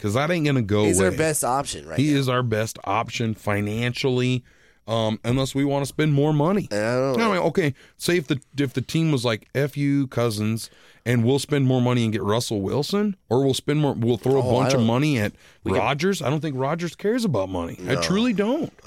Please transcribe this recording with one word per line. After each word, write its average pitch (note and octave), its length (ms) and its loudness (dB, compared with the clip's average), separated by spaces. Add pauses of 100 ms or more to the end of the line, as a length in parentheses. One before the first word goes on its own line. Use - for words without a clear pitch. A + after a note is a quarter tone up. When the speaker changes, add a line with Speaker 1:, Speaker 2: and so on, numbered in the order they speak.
Speaker 1:
'cause G#2 140 -2
that D3+ 160 0
ain't E3 160 0
gonna C3+ 160 2
go G#2 220 2
Speaker 2:
He's F3 140 4
Speaker 1:
away. F#3+ 100 4
Speaker 2:
our - 60 -2
best D#3 280 0
option B2 440 -2
right - 120 -6
Speaker 1:
He D3 140 4
Speaker 2:
now. C#3 60 2
Speaker 1:
is C3+ 80 -2
our B2+ 140 0
best A2 440 -2
option A2+ 500 -2 (400)
financially, B2 680 0 (440)
um, A2 360 0
unless C3 320 0
we C#3 80 0
wanna C#3 220 0
spend D#3 280 0
more C#3+ 200 4
money. E3 380 2
Speaker 2:
I G#2 40 -4
don't B2 420 0
know. A#3 100 2
Speaker 1:
No, G#3+ 40 2
I F#3+ 60 2
mean, D3+ 100 0
okay, D3+ 260 0 (240)
say F3 200 0
if F3 100 -4
the, C#3+ 120 0 (180)
if C#3 160 -2
the C3 80 -2
team D#3+ 300 0
was B2+ 120 0
like, A2+ 300 -2
"F C#3 240 -2
you, C#3 300 0
Cousins, A2 640 -2 (360)
and A#2+ 180 2
we'll C3 160 2
spend C#3 260 0
more B2+ 160 4
money B2 220 2
and A2 80 0
get G#2 120 -2
Russell G#2+ 380 0
Wilson," D3 540 -2 (140)
or B2+ 160 2
we'll C3+ 80 2
spend D3 260 -2
more, C#3+ 140 2
we'll A#2 240 0
throw C3 200 2
a C3 60 2
Speaker 2:
Oh, B2+ 140 0
I C3 60 4
Speaker 1:
bunch C3 100 2
of C3+ 60 2
Speaker 2:
don't A2+ 80 4
Speaker 1:
money C3 320 2
at G#2 140 -2 (300)
Speaker 2:
we - 80 -2
can F#2 80 2
Speaker 1:
Rodgers. C#3+ 420 0
I A#2 80 -2
don't D3 120 0
think C#3+ 160 -6
Rodgers D#3+ 380 -4
cares A3+ 300 -2
about G2+ 240 0
money. F2 280 -6 (100)
I C3 80 0
Speaker 2:
No. B2+ 60 0
Speaker 1:
truly A3 320 0
don't. A3+ 400 -2 (140)